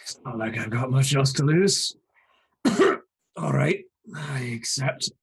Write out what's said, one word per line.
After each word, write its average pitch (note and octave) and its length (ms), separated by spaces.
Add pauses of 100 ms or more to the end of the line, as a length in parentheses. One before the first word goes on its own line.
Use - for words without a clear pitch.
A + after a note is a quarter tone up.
It's - 220
not A#2+ 120
like A2+ 200
I've A2 120
got A#2+ 220
much C3+ 240
else C#3 180
to - 100
lose. E3+ 520 (680)
<clears throat> - 20
All - 840
right, C#3+ 320 (320)
I D3 240 (160)
accept. - 540 (140)